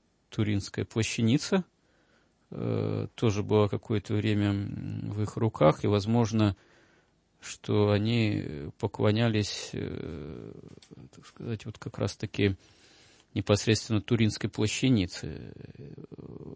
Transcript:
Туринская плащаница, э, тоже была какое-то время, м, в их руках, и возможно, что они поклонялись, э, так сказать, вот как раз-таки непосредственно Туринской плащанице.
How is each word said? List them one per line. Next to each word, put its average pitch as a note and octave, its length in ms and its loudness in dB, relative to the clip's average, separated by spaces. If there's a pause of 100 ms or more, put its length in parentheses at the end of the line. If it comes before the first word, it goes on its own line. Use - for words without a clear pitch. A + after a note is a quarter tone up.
(300)
Туринская G2+ 540 -2
плащаница, A#2 800 0 (880)
э, G#2+ 640 -2
тоже G#2 260 2
была G2+ 280 4
какое-то G#2+ 460 -4
время, G#2 340 2
м, G2+ 600 -4
в G#2 100 -4
их - 160 -4
руках, C#3+ 480 4
и - 20 2
возможно, G#2+ 680 2 (840)
что G#2 500 0
они G#2 800 0 (100)
поклонялись, G#2+ 920 0
э, D2+ 800 -8 (640)
так - 120 -20
сказать, - 380 -10
вот A2+ 120 -12
как - 220 -12
раз-таки G#2 560 0 (800)
непосредственно G#2+ 680 2
Туринской A2 480 0
плащанице. - 1040 0 (1000)